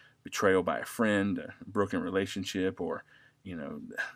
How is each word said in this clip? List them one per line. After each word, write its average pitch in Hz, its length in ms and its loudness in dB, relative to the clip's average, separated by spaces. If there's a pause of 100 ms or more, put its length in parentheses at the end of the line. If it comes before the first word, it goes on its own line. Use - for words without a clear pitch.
(220)
betrayal 95 400 4
by 78 160 0
a - 60 -6
friend, 101 540 2
a - 160 -10 (120)
broken 98 340 0
relationship, 92 800 -2
or, 82 220 -4 (400)
you 90 140 -10
know, 76 240 -8 (360)